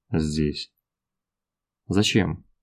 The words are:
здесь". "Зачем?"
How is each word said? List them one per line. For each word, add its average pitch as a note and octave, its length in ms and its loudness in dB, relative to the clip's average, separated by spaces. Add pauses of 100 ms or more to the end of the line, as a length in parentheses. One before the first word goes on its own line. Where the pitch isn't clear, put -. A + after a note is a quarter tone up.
(100)
здесь". D2+ 640 -2 (1120)
"Зачем?" F#2+ 580 0 (180)